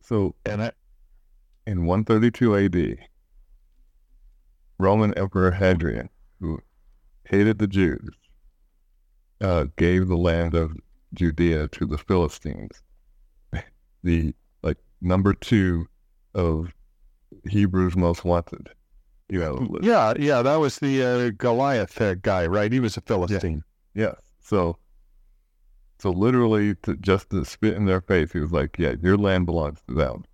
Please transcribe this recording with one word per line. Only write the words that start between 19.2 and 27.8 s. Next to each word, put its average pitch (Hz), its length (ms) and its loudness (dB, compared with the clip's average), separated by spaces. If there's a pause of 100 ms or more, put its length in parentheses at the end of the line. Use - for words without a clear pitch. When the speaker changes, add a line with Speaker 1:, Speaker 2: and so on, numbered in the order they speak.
Speaker 1:
You 95 100 -4
know, 78 160 -4
li- - 260 -6
Speaker 2:
Yeah, 180 360 2
yeah, 143 240 0
that 139 140 2
was 151 240 0
the, 135 240 0
uh, 123 340 0
Goliath, 123 600 -2
uh, 101 160 0
guy, 92 320 -2
right? 104 240 0
He 131 80 0
was 117 160 -2
a - 60 -10
Philistine. 90 640 -2 (300)
Speaker 1:
Yeah. 107 120 -2
Yeah. - 80 -4 (260)
So, 87 380 -2 (1200)
so 98 120 -4
literally, 107 720 2
to, 87 140 -4
just 95 340 0
to 90 120 -2
spit - 300 -2
in 101 120 -2